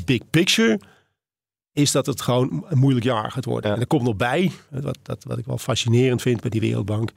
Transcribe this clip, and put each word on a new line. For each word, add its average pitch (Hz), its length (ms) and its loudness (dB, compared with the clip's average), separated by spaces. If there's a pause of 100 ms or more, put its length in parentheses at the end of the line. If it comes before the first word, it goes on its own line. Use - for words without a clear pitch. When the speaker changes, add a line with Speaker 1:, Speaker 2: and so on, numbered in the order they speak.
Speaker 1:
big - 260 -2
picture 220 500 4 (920)
is 147 200 2
dat 139 140 0
het 131 140 -4
gewoon - 480 0
een 147 100 0
moeilijk 127 260 4
jaar 113 260 0
gaat 113 140 -8
worden. 117 260 -2
Speaker 2:
Ja. 104 60 0
Speaker 1:
En 113 60 -2
er 123 40 -4
komt 143 160 2
nog 120 140 0
bij, 139 340 0 (200)
hè, 139 100 -8
wat, - 220 -6
dat, - 220 -10
wat 120 140 -8
ik 120 80 -8
wel 127 120 -6
fascinerend 120 640 2
vind 120 180 0
bij 120 100 -6
die 110 100 -2
Wereldbank. 110 560 -2